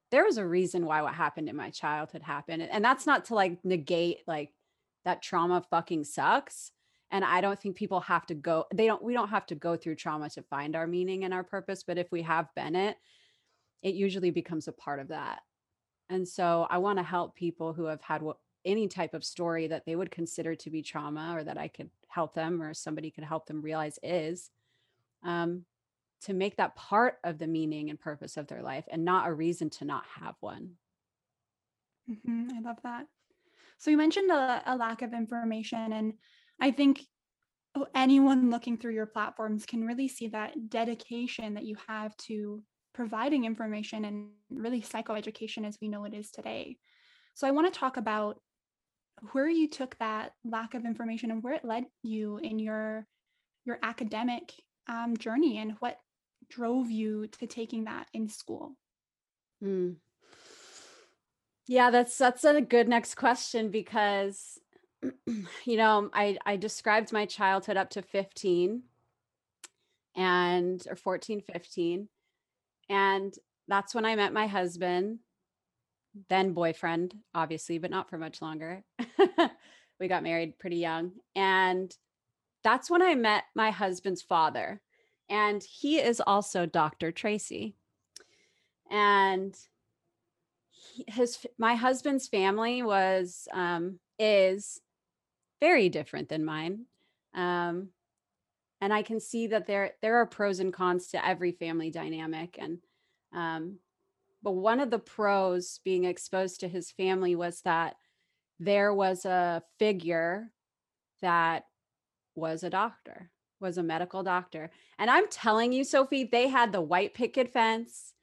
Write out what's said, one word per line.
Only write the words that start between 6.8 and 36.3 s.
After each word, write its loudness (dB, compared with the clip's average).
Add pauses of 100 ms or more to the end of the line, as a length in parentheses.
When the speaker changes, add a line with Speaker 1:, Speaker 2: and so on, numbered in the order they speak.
Speaker 1:
And 0
I 4
don't 0
think -8
people -2
have 0
to -8
go, 0
they 4
don't, 0
we -4
don't 0
have -2
to -10
go -2
through -6
trauma -6
to -14
find -6
our -2
meaning -2
and -4
our -4
purpose. -8
But -6
if -4
we -2
have -2
been -4
it, 0 (840)
it -2
usually -2
becomes -4
a -8
part -8
of -14
that. -8 (720)
And -2
so 4
I 0
wanna 2
help -4
people -4
who -6
have -4
had -4
what, -6 (300)
any 2
type 2
of -8
story -2
that -4
they -4
would -2
consider -4
to -10
be -4
trauma, -6
or -6
that -8
I -8
could -16 (180)
help -4
them -2
or -8
somebody -10
could -14
help -6
them -10
realize -6
is, -4 (720)
um, -4 (560)
to -8
make -2
that 0
part 2
of -4
the -8
meaning -2
and -10
purpose -10
of -8
their -12
life -8
and -4
not 2
a -2
reason -2
to -10
not -6 (140)
have -12
one. -12 (1400)
Speaker 2:
Mm-hmm. -6
I -8
love -10
that. -12 (720)
So -2
you 8
mentioned 4
a, 2
a 0
lack -4
of -6
information, -4
and -2 (440)